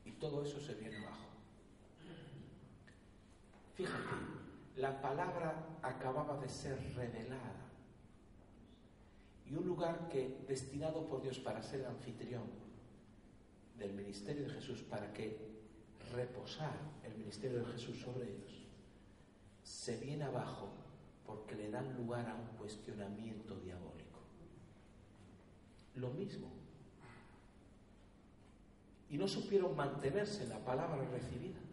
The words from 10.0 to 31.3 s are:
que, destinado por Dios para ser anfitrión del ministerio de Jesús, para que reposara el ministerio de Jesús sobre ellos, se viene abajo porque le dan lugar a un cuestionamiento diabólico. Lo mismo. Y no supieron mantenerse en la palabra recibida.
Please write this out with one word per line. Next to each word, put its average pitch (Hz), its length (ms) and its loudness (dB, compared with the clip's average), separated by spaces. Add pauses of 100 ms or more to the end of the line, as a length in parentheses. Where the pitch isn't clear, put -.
que, 131 380 4
destinado 147 600 2
por 135 140 2
Dios 131 180 2
para 110 240 2
ser - 220 0
anfitrión 120 580 -2 (1300)
del 101 160 0
ministerio 101 500 0
de - 100 0
Jesús, - 300 -2
para 104 300 0
que 110 360 -2 (640)
reposara 123 640 2 (260)
el 110 120 -4
ministerio 117 440 2
de 117 120 2
Jesús - 300 -2
sobre 123 240 0
ellos, - 420 -6 (960)
se - 340 0
viene 143 280 2
abajo 120 440 2 (560)
porque 107 300 -4
le 107 160 0
dan 127 240 2
lugar 120 340 2
a 110 60 0
un 113 220 -4
cuestionamiento 104 1040 -2
diabólico. 87 580 -6 (1800)
Lo 127 140 4
mismo. 185 420 0 (2500)
Y 147 80 2
no 196 100 8
supieron 196 480 8
mantenerse 147 680 6
en 117 60 2
la 110 100 0
palabra 139 500 6
recibida. 123 500 0 (140)